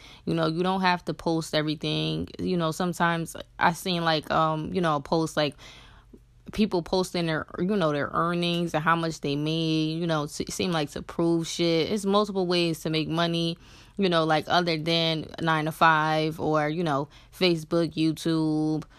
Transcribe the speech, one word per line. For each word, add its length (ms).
You 100
know, 140
you 160
don't 160
have 260
to 80
post 400
everything. 760
You 160
know, 160
sometimes 640
I 140
seen, 320
like, 260
um, 420
you 60
know, 160
a 60
post, 340
like, 200
people 300
posting 420
their, 220
you 180
know, 160
their 220
earnings 600
and 100
how 120
much 240
they 160
made, 640
you 80
know, 200
to, 220
seem 220
like 200
to 100
prove 460
shit. 440
It's 140
multiple 400
ways 360
to 80
make 180
money, 500
you 120
know, 140
like, 240
other 300
than 500
nine-to-five 960
or, 280
you 160
know, 240
Facebook, 580
YouTube, 880